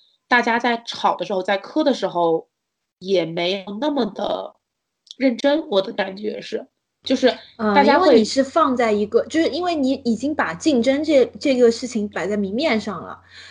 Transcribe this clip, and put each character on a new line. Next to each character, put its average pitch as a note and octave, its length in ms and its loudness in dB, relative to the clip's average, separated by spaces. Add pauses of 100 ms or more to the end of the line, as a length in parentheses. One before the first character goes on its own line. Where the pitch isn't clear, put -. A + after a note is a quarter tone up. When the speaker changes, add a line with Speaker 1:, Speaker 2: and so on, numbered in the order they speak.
(280)
Speaker 1:
大 B3 120 4
家 A#3 200 0
在 A#3 260 -2
炒 - 300 -2
的 F3+ 100 -8
时 G#3 60 -6
候， F#3 100 -2
在 G3 160 0
磕 - 240 -4
的 C#4 100 2
时 G3+ 140 -4
候 E3+ 420 0 (520)
也 F3+ 260 0
没 F3 400 -4
有 G3+ 140 -12
那 D4+ 100 -2
么 C4+ 160 -2
的 - 480 -8 (640)
认 B3 180 0
真， D4 320 0
我 G3 140 0
的 A#3 100 -6
感 F#3+ 240 -6
觉 G#3 240 -8
是， - 260 -10 (360)
就 - 120 -2
是 B3+ 220 2 (220)
大 G#3+ 260 4
家 B3+ 140 6
会 F#4 80 4
Speaker 2:
嗯， - 20 6
因 C#4 60 6
为 A3+ 60 8
你 G#3+ 40 4
是 C4 180 0
放 C#4 320 2
在 A#3 160 2
一 G#3 140 0
个， G#3+ 220 0
就 D4+ 120 -2
是 D#4+ 120 2
因 D4+ 120 -4
为 F4 120 -2
你 C4+ 180 0 (120)
已 A3+ 120 0
经 C#4+ 180 -4
把 F3 200 -2
竞 A#3+ 280 0
争 C#4 220 2
这， C#4 220 4 (120)
这 C#4 180 0
个 A#3+ 140 6
事 A#3 160 -4
情 G#3 220 -4
摆 F3+ 180 -6
在 G#3 100 -4
明 G3 180 -4
面 B3 260 0
上 F#3 240 -8
了， F2+ 160 -14 (300)